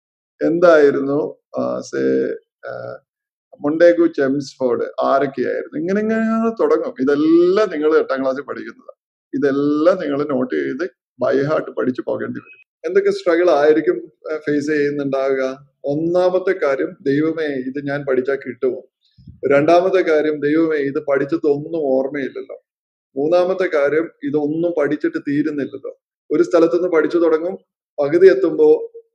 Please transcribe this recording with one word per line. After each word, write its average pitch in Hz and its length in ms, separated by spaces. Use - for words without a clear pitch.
എന്തായിരുന്നു, 147 880
ആ, 127 220
സേ, 135 180
ഏഹ്, 123 300
മൊണ്ടേഗു 170 460
ചെംസ്ഫോർഡ് 135 760
ആരൊക്കെയായിരുന്നു? 127 720
ഇങ്ങനെ, 190 220
ഇങ്ങനെ 220 500
തുടങ്ങും. 156 380
ഇതെല്ലാം 170 680
നിങ്ങൾ 156 280
എട്ടാം 135 240
ക്ലാസ്സിൽ 131 200
പഠിക്കുന്നതാണ്. - 920
ഇതെല്ലാം 147 600
നിങ്ങൾ 147 320
നോട്ട് 127 260
ചെയ്ത് 139 360
by 135 240
heart 156 260
പഠിച്ചു 127 320
പോകേണ്ടി 123 340
വരും. - 480
എന്തൊക്കെ 196 220
സ്ട്രഗിൾ 175 400
ആയിരിക്കും, 156 460
ഏഹ്, 156 80
ഫേസ് 147 260
ചെയ്യുന്നുണ്ടാവുക? 139 1080
ഒന്നാമത്തെ 180 840
കാര്യം, 147 340
"ദൈവമേ, 156 440
ഇത് 135 400
ഞാൻ 143 200
പഠിച്ചാൽ 131 300
കിട്ടുമോ?" 127 480
രണ്ടാമത്തെ 170 580
കാര്യം, 151 300
"ദൈവമേ, 156 360
ഇത് 139 220
പഠിച്ചതൊന്നും 147 800
ഓർമ്മയില്ലല്ലോ." 131 840
മൂന്നാമത്തെ 175 600
കാര്യം, 147 320
"ഇതൊന്നും 151 560
പഠിച്ചിട്ട് 151 380
തീരുന്നില്ലല്ലോ." 143 840
ഒരു 165 100
സ്ഥലത്തുനിന്ന് 170 460
പഠിച്ചു 160 300
തുടങ്ങും, 170 400
പകുതി 170 240
എത്തുമ്പോ 156 640